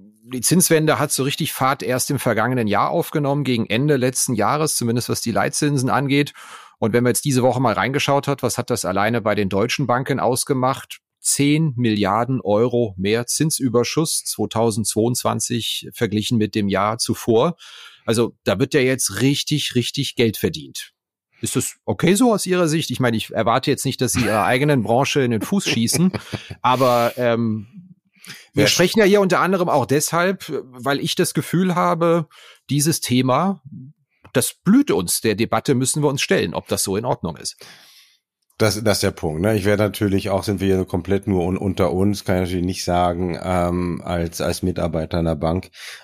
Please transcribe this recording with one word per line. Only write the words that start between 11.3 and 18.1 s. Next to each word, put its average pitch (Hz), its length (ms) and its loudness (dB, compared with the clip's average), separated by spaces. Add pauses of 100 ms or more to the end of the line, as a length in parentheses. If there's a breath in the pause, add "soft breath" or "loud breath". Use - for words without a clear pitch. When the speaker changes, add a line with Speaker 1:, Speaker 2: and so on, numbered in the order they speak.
Speaker 1:
Milliarden 113 640 0
Euro 113 560 0
mehr 104 300 0
Zinsüberschuss 135 1000 0
zweitausendzweiundzwanzig 113 1700 -2
verglichen 107 460 0
mit 104 160 0
dem 104 140 0
Jahr 98 300 0
zuvor. 120 580 0 (500 loud breath)
Also 113 280 0 (100)